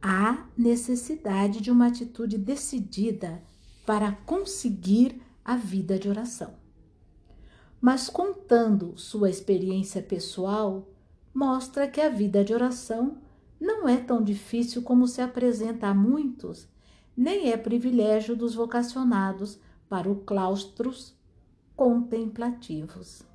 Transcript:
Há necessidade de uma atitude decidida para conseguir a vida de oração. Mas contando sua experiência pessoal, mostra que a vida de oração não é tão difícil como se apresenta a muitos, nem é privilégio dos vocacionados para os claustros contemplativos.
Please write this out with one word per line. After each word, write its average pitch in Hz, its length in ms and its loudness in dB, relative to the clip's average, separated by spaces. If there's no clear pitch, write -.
Há 196 460 0
necessidade 233 1040 0
de 208 100 -2
uma 240 180 8
atitude 233 500 -4
decidida 196 1040 -4
para 214 260 2
conseguir 233 1080 0
a 247 100 -2
vida 190 440 -2
de 196 100 -4
oração. 220 480 -6
Mas 254 300 2
contando 233 880 2
sua 202 320 0
experiência 190 720 -2
pessoal, 190 880 -4
mostra 262 540 -2
que 277 140 -4
a 311 80 4
vida 202 340 2
de 202 100 0
oração 247 680 -2
não 392 280 0
é 247 100 4
tão 240 220 0
difícil 233 600 -2
como 247 240 4
se 247 140 -4
apresenta 233 640 -2
a 196 80 2
muitos, 240 720 0
nem 302 360 2
é 226 40 2
privilégio 226 800 2
dos 233 180 -2
vocacionados 233 1080 0
para 185 220 -2
os 196 140 -4
claustros 196 920 -4
contemplativos. 226 1500 -2